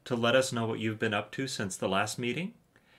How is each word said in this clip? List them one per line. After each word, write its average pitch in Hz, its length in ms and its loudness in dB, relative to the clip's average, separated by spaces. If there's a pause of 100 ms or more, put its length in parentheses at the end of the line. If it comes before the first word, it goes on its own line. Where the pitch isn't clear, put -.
to 127 100 -2
let 117 180 2
us 131 200 4
know 117 120 0
what 110 140 -2
you've 110 180 0
been 110 160 0
up 104 200 -2
to 135 120 -4
since 110 300 -4
the 107 140 -2
last 98 280 0
meeting 131 360 -2 (460)